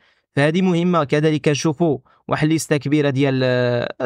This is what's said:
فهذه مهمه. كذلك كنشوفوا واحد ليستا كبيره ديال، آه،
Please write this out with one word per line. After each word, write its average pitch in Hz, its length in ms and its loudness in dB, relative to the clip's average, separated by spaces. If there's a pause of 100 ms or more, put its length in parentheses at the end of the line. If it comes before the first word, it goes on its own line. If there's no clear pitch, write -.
(360)
فهذه 156 260 2
مهمه. 175 420 2
كذلك 151 380 0
كنشوفوا 160 560 0 (300)
واحد 139 200 0
ليستا 156 300 0
كبيره 143 320 0
ديال، 135 340 0
آه، 123 520 0 (100)